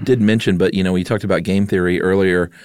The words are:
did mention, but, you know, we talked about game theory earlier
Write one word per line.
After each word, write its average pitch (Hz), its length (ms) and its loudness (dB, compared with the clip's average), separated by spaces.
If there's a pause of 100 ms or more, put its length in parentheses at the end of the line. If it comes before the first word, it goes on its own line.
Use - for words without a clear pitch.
did 127 180 2
mention, 110 340 0
but, 92 160 0
you 95 100 -2
know, 92 120 0
we 90 100 -2
talked 107 180 -4
about 92 200 -2
game 98 240 0
theory 90 340 0
earlier 92 500 0 (140)